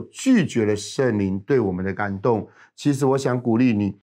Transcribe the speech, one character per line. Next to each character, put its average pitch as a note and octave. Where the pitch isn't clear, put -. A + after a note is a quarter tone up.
拒 B3
绝 A2+
了 G#2+
圣 G#2+
灵 G2
对 C3
我 G2+
们 F2+
的 F#2+
感 G2+
动。 A2
其 D3
实 C3+
我 C3+
想 B2+
鼓 A2+
励 B2
你， G#2